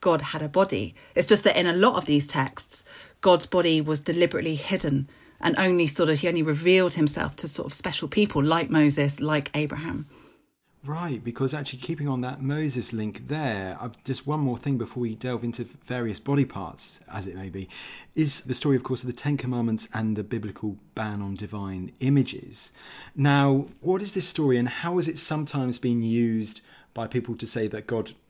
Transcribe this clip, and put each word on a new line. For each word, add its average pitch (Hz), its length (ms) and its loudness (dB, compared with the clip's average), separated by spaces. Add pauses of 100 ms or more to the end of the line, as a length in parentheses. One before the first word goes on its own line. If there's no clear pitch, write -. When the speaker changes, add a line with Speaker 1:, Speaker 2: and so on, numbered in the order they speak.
Speaker 1:
God 160 220 4
had 165 200 -6
a 151 60 -6
body. 160 460 2 (200)
It's 156 120 4
just 208 180 6
that - 140 6
in 180 80 4
a 170 60 2
lot 196 240 6
of 180 80 -2
these 143 220 4
texts, - 580 -4 (360)
God's 175 260 6
body 170 340 4
was 151 200 0
deliberately 170 540 0
hidden 143 540 -2 (320)
and - 180 2
only 180 280 4
sort 151 220 2
of, 151 120 2
he 175 80 0
only 170 140 2
revealed 170 520 4
himself 151 420 2
to - 120 -4
sort - 180 -2
of - 80 -4
special - 340 -2
people 208 340 2
like 160 280 2
Moses, 147 500 4
like 151 340 0
Abraham. 151 520 -4 (760)
Speaker 2:
Right, 147 400 -6
because 127 280 -2
actually 139 280 -8
keeping 151 260 -4
on 131 140 0
that 131 200 -6
Moses 139 520 -2
link 110 340 -6
there, 117 540 -4
I've, 113 240 -12
just 131 200 -6
one 151 140 -2
more 131 180 0
thing 135 220 -2
before 117 220 -6
we 113 160 -4
delve 120 260 -4
into 120 220 -6
various 120 560 -6
body 143 240 2
parts, - 560 -12 (120)
as 95 140 -8
it 90 80 -10
may 95 140 -12
be, 95 200 -10 (460)
is 156 280 0
the 131 120 -4
story, 139 220 2
of 123 80 0
course, - 180 -4
of 127 60 -8
the 123 40 -6
Ten 147 240 -2
Commandments 120 560 -2
and 110 220 0
the 104 80 -4
biblical 104 540 -6 (180)
ban 107 280 -6
on 98 120 -6
divine 95 640 -8
images. - 720 0 (460)
Now, 139 500 4 (140)
what 185 200 0
is 202 140 -8
this 190 140 -2
story 135 300 2
and 120 100 2
how 170 260 -4
has 165 140 2
it 156 100 -6
sometimes 143 600 -4
been 120 240 0
used 113 560 0 (340)
by 113 140 -6
people 120 260 -4
to 113 140 -10
say 113 180 -2
that 110 220 -8
God 110 240 -2 (180)